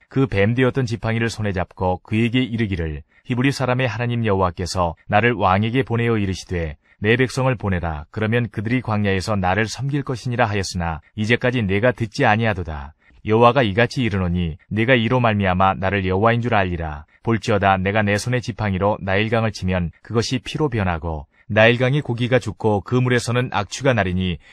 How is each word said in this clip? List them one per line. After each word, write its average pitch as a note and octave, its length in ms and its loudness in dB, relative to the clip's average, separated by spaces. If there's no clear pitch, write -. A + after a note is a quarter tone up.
그 C3+ 180 0
뱀 G#2 280 2
되었던 B2+ 320 0
지팡이를 A2+ 420 -2
손에 G#2 240 -4
잡고 F#2 460 -4
그에게 A#2 420 0
이르기를, F#2+ 640 -4
'히브리 B2+ 260 0
사람의 B2+ 340 -2
하나님 A#2+ 380 -4
여호와께서 F#2 720 -2
나를 G#2 280 4
왕에게 G#2 480 2
보내어 A#2 340 0
이르시되 F2+ 640 -4
내 G#2+ 180 2
백성을 B2+ 400 0
보내라. E2 540 -4
그러면 G#2+ 400 -2
그들이 A#2 300 -2
광야에서 G2+ 560 -2
나를 F#2+ 300 0
섬길 C#3 360 -4
것이니라.' B2 440 -2
하였으나 F2+ 560 -4
이제까지 A#2+ 500 0
내가 G2+ 280 2
듣지 A#2+ 320 -4
아니하도다. F2 720 -2
여호와가 A#2+ 360 6
이같이 A#2 400 0
이르노니, F2+ 540 0
네가 A2+ 240 2
이로 A#2+ 260 2
말미암아 F#2+ 540 2
나를 F#2+ 320 -2
여호와인 A2 340 2
줄 A#2 140 -2
알리라. E2 500 -2
볼지어다, G2+ 540 2
내가 G2 260 0
내 G2+ 140 2
손의 A#2+ 240 -2
지팡이로 G2+ 600 -2
나일강을 A2 520 0
치면 F2+ 380 -2
그것이 A2+ 360 -2
피로 D3+ 320 -4
변하고 E2+ 560 -4
나일강의 A#2+ 540 4
고기가 A#2+ 380 0
죽고 G#2 440 -2
그 - 120 -4
물에서는 B2 580 0
악취가 B2+ 400 -2
나리니 F#2 460 -2